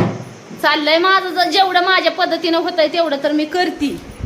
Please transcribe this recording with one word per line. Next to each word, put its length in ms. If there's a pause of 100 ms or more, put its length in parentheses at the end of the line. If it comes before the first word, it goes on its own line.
(640)
चाललंय 360
माझं 300
ज-, 200
जेवढं 360
माझ्या 280
पद्धतीनं 460
होतंय 300
तेवढं 340
तर 100
मी 120
करते, 520 (300)